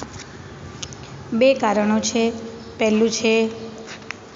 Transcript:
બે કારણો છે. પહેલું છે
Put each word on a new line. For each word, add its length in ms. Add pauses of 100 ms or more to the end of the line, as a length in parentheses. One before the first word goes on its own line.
(1300)
બે 220
કારણો 440
છે. 340 (460)
પહેલું 320
છે 380 (880)